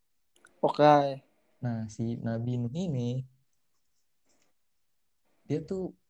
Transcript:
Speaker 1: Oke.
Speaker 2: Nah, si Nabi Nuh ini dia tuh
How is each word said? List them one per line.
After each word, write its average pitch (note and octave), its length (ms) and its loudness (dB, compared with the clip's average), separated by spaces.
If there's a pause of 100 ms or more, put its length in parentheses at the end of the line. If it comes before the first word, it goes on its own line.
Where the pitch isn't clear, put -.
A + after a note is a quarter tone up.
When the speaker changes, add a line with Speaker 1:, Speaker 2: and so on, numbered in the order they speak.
(600)
Speaker 1:
Oke. C#3+ 600 6 (400)
Speaker 2:
Nah, A2+ 280 -4
si A#2 320 -6
Nabi A#2 360 -4
Nuh A#2+ 160 -4
ini C3 520 -4 (2250)
dia D3+ 200 -4
tuh F#3 240 -6 (220)